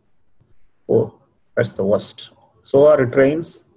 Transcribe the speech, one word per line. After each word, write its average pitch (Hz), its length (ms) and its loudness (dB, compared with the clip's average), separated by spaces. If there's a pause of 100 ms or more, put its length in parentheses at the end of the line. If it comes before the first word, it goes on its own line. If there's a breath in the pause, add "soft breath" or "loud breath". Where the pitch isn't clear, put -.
(880)
Oh, - 260 0 (400)
that's 110 200 -4
the 101 100 -6
worst. - 460 -6 (320)
So 139 240 2
are 147 180 4
trains. 139 600 -2 (120)